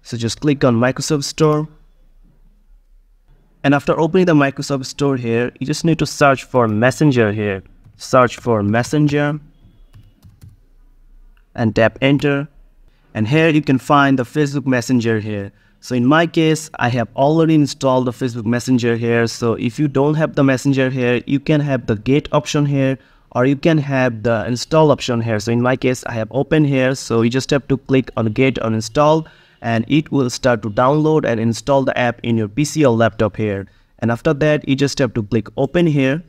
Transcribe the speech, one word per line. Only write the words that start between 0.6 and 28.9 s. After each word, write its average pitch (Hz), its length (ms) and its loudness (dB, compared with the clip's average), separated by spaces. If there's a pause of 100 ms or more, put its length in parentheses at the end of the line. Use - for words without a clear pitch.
on 123 120 4
Microsoft 135 480 -2
Store. 151 440 -2 (2000)
And 139 100 4
after 143 240 0
opening 165 260 2
the 170 100 2
Microsoft 139 520 0
Store 139 300 -2
here, 120 420 -2
you 131 80 -8
just 151 180 -6
need 160 140 2
to 151 80 0
search 139 380 2
for 120 240 0
Messenger 117 640 2
here. 104 320 -4 (320)
Search - 400 2
for 110 260 0
Messenger 147 760 0 (2250)
and 117 180 -2
tap - 260 2
enter. 143 460 0 (680)
And 107 120 -2
here 160 220 2
you 156 120 2
can 135 180 0
find 139 380 2
the 131 60 -2
Facebook 143 420 -4
Messenger 120 540 0
here. 101 320 -8 (300)
So - 160 -6
in 120 100 0
my 156 180 4
case, 156 540 0
I 123 120 -2
have 120 260 -2
already 160 400 2
installed 131 500 0
the 123 60 -4
Facebook 120 340 -6
Messenger 120 500 0
here. 117 300 0
So 113 280 -2
if 117 220 -6
you 151 120 -2
don't 143 260 0
have 156 220 -2
the 143 80 2
Messenger 135 440 0
here, 123 380 -2
you 139 140 -2
can 151 200 0
have 139 260 -2
the 113 100 0
get 127 360 0
option 147 320 0
here, 135 320 0 (360)
or 123 120 0
you 139 120 2
can 160 200 2
have 131 460 -2
the 110 240 -2
install 147 460 2
option 120 280 -2
here. 113 200 -2
So 104 100 -4
in 117 100 0
my 123 140 0
case, 127 320 -2
I 120 60 -8
have 113 180 -6
open 143 340 0
here. 135 300 0
So 117 280 -2
you 120 60 2
just 131 220 -2
have 143 180 0
to 135 80 0
click 131 400 0
on 113 100 -2
get 127 340 0
on 113 120 -4
install, 147 540 0 (340)